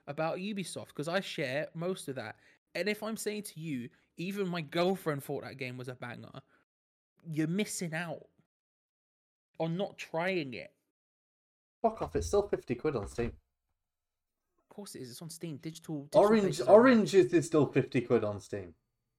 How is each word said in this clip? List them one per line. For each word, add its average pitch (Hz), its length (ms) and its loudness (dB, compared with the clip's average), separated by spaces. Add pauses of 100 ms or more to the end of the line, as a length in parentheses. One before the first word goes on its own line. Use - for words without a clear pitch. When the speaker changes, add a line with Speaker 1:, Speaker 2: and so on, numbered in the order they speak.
Speaker 1:
about 156 300 -4
Ubisoft, 190 560 -10
'cause 151 160 -8
I 185 100 -2
share 147 540 -6
most 175 340 -8
of 131 80 -8
that. 110 220 -12 (380)
And 180 120 -4
if 214 160 -4
I'm 220 140 -8
saying 208 260 -6
to - 160 -16
you, 139 300 -6 (260)
even 196 320 -6
my 175 140 -4
girlfriend 170 640 -2
thought 143 200 -8
that 135 140 -14
game 127 200 -8
was 127 120 -12
a 123 60 -10
banger, 117 460 -14 (880)
you're 156 180 -2
missing 180 460 -6
out 165 320 -10 (1300)
on 165 160 -4
not 196 220 -6
trying 165 560 -6
it. - 200 -12 (1080)
Speaker 2:
Fuck 220 200 -2
off, 147 140 -6
it's - 120 -4
still 202 200 2
fifty - 280 -4
quid 151 200 -4
on 101 140 -6
Steam. - 240 -6 (1200)
Speaker 1:
Of - 120 -20
course - 260 -16
it - 60 -12
is, 123 100 -14
it's - 100 -16
on 165 80 -12
Steam. 160 280 -10
Digital, 160 460 -10
digital 156 180 6
Speaker 2:
Orange, 208 220 8
Speaker 1:
places 170 240 0
are 175 60 8
Speaker 2:
Oranges 208 600 10
is 156 120 4
still 147 200 4
fifty - 360 2
quid 117 220 4
on 104 160 -4
Steam. 95 340 -10 (460)